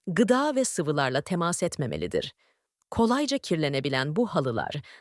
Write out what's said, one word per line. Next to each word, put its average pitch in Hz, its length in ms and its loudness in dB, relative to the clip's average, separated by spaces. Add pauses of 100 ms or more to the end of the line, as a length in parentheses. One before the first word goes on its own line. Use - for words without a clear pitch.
gıda 247 480 2
ve 262 100 2
sıvılarla 143 560 0
temas 175 420 -2
etmemelidir. 113 720 -2 (560)
Kolayca 262 480 2
kirlenebilen 139 800 0
bu 233 100 2
halılar 131 460 -2 (280)